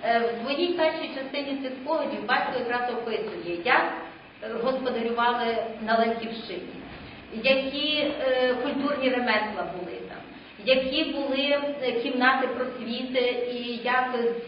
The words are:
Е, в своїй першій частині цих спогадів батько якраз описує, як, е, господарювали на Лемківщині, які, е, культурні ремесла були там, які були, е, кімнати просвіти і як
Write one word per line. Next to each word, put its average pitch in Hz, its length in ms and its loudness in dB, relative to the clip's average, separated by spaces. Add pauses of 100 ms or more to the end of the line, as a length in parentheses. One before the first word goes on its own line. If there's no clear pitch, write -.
Е, 233 140 4
в 233 260 0
своїй 320 280 2
першій 311 420 2
частині 277 480 -4
цих 254 100 -4
спогадів 254 540 -2
батько 262 320 2
якраз 240 320 0
описує, 202 720 -4
як, 269 280 4 (500)
е, 220 60 -8 (140)
господарювали 233 920 2 (300)
на 226 120 4
Лемківщині, 226 760 0 (680)
які, 269 760 2
е, 254 340 4
культурні 277 560 0
ремесла 214 560 0 (120)
були 170 180 -8 (120)
там, - 100 -10 (460)
які 262 400 4
були, 277 560 2 (220)
е, 247 100 0
кімнати 254 540 4
просвіти 247 1040 -2
і 240 320 -6
як 254 300 2 (340)